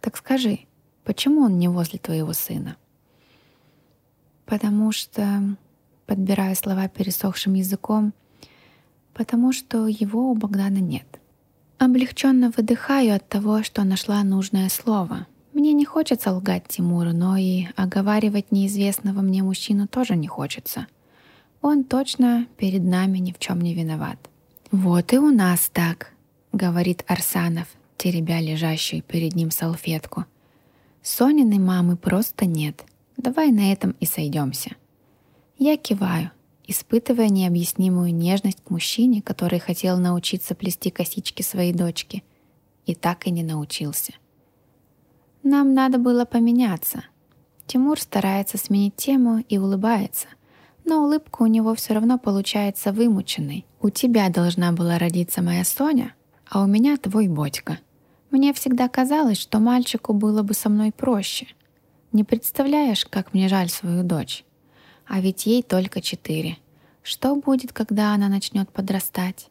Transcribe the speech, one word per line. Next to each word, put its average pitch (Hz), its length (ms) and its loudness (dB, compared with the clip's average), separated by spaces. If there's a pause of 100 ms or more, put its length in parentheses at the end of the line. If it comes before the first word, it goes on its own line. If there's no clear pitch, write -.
Так - 160 -8
скажи, 254 400 -2 (440)
почему 285 380 0
он 202 180 4
не 175 100 2
возле 175 300 -2
твоего 160 360 -4
сына? - 420 -8 (1700)
Потому 214 480 0
что, 202 640 -2 (480)
подбирая 190 520 0
слова 190 320 -2
пересохшим 190 680 -2
языком, 208 580 0 (1040)
потому 240 380 0
что 226 340 -2
его 220 440 0
у 247 40 2
Богдана 196 420 0
нет. 175 300 -2 (720)
Облегченно 254 760 4
выдыхаю 240 640 2
от 190 140 -4
того, 214 320 0
что - 220 -4
нашла 202 400 0
нужное 190 440 0
слово. - 580 -2 (280)
Мне 294 180 4
не 294 140 4
хочется 254 460 0
лгать 185 360 -2
Тимуру, 175 460 0
но 180 240 2
и 185 380 0
оговаривать 202 760 0
неизвестного 196 680 0
мне 190 200 2
мужчину 202 460 0
тоже 240 280 -2
не 156 100 -2
хочется. - 600 -10 (760)
Он 294 220 2
точно 247 640 0 (120)
перед 190 240 0
нами 185 340 2
ни 180 160 -2
в - 60 -14
чем 175 240 -4
не 170 100 -2
виноват. 160 460 -6 (520)
«Вот 180 440 2
и 254 40 6
у 294 120 6
нас 180 420 2
так», 170 400 -2 (400)
говорит 175 540 0
Арсанов, 170 640 -2 (280)
теребя 165 440 -2
лежащую 160 640 -4
перед 165 320 -4
ним 165 160 0
салфетку. 165 720 -6 (800)
«Сониной 247 560 4
мамы 180 380 2
просто 185 500 -2
нет. 151 380 -4 (320)
Давай 262 360 2
на 202 200 4
этом 190 280 -2
и 170 60 -4
сойдемся». 147 640 -4 (880)
Я 294 180 2
киваю, 185 540 -2 (360)
испытывая 233 640 0
необъяснимую 180 840 2
нежность 190 500 0
к - 60 -12
мужчине, 220 520 0
который 175 360 -2
хотел 180 400 -2
научиться 180 560 -2
плести 180 360 -4
косички - 520 -8
своей 180 300 -2
дочке. 175 500 -4 (640)
И 170 80 -2
так 175 320 -4
и 185 40 -2
не 170 120 -2
научился. 151 720 -6 (1300)
«Нам 277 320 4
надо 262 240 4
было 240 260 4
поменяться». 233 800 0 (600)
Тимур 277 340 0
старается 196 580 -2
сменить 202 380 0
тему 240 520 2
и 202 100 0
улыбается, 196 680 -2 (580)
но 311 200 2
улыбка 302 380 0
у 226 40 6
него 220 280 2
все - 200 -4
равно 233 240 2
получается 202 760 -2
вымученной. 190 720 -2 (140)
«У 202 100 2
тебя 226 380 2
должна 175 440 2
была 170 260 0
родиться 175 420 -2
моя 175 240 0
Соня, 277 500 0 (360)
а 196 120 2
у 196 40 4
меня 233 300 4
твой 208 320 0
Бодька. 151 500 -4 (540)
Мне 277 200 4
всегда 254 360 0
казалось, 262 500 2
что - 220 -2
мальчику 240 520 2
было 214 300 2
бы 202 100 -2
со - 160 -2
мной 214 220 2
проще. - 560 -4 (640)
Не 214 140 2
представляешь, 277 840 0
как - 260 -6
мне 190 160 2
жаль 185 220 0
свою 175 320 -2
дочь. 165 420 -4 (640)
А 196 140 -2
ведь 185 260 -2
ей 240 160 2
только 185 380 -2
четыре. 165 580 -6 (440)
Что - 340 -2
будет, 269 360 0
когда 208 420 0
она 202 140 2
начнет 196 440 -2
подрастать?» 190 800 -6